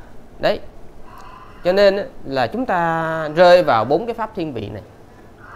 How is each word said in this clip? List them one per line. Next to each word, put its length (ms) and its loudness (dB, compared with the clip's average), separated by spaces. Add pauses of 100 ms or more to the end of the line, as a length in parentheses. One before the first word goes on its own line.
(400)
Đấy. 200 -2 (1040)
Cho 100 2
nên 240 6
á, 60 -4 (220)
là 220 -2
chúng 180 -6
ta 720 -2
rơi 280 8
vào 220 2
bốn 200 0
cái 80 -6
pháp 220 -10
thiên 180 -6
vị 160 -8
này. 120 -12 (760)